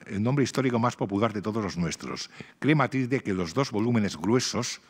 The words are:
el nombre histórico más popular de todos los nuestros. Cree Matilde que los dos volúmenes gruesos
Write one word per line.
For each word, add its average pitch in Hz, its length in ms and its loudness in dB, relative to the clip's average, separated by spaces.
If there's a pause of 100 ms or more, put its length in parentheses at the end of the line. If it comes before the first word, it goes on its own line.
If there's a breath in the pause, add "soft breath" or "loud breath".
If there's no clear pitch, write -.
el 101 160 -4
nombre 131 220 4
histórico 127 340 0
más 123 160 2
popular 104 380 0
de 101 100 -4
todos 107 220 -2
los 85 120 -4
nuestros. 76 540 -6 (300 loud breath)
Cree 151 160 4
Matilde 131 420 0
que 107 160 -2
los 87 200 -2
dos 135 180 0
volúmenes 107 440 2
gruesos 107 720 0